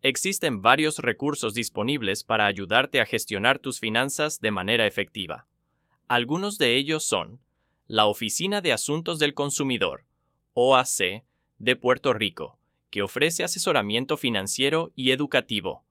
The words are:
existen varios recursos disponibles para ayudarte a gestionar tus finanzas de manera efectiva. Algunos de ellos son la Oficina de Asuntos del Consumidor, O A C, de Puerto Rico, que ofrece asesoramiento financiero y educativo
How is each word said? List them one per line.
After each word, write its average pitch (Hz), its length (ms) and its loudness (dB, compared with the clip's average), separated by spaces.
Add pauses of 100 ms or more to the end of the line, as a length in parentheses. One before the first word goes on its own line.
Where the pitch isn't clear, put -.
existen 135 600 -2
varios 147 380 4
recursos 123 520 -2
disponibles 110 720 -2
para 107 220 2
ayudarte 101 560 2
a - 20 4
gestionar 113 540 0
tus 131 200 -8
finanzas 135 600 -2
de 110 120 0
manera 104 340 0
efectiva. 95 600 -6 (640)
Algunos 156 480 0
de 123 200 4
ellos 151 280 -2
son 101 360 -2 (460)
la 107 200 4
Oficina 170 560 0
de 165 100 2
Asuntos 160 460 -2
del 147 160 2
Consumidor, 131 720 -2 (480)
O 127 220 6
A 127 100 4
C, 98 400 -2 (320)
de 123 180 2
Puerto 123 380 2
Rico, 98 440 -6 (300)
que 101 140 -4
ofrece 151 420 0
asesoramiento 135 720 0
financiero 131 760 -2
y 127 160 0
educativo 123 800 -2